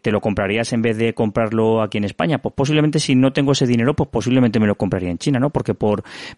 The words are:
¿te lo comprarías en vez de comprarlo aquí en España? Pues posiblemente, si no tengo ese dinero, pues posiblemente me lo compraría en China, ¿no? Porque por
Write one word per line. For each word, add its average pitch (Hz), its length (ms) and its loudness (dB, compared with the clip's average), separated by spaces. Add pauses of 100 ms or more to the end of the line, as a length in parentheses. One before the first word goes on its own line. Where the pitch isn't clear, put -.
¿te 113 80 0
lo 104 80 2
comprarías 107 540 -2
en 117 80 0
vez 113 160 0
de 113 160 0
comprarlo 110 680 0
aquí 107 160 -4
en 104 60 -2
España? 135 360 -2
Pues - 140 -6
posiblemente, 151 460 0
si 143 160 0
no 131 160 4
tengo 139 220 0
ese 131 140 2
dinero, 120 260 2
pues 151 160 -2
posiblemente 120 500 2
me 107 80 4
lo 101 80 2
compraría 92 360 -2
en 85 60 -6
China, 135 220 -2
¿no? 135 100 0
Porque - 260 -2
por 104 280 0 (340)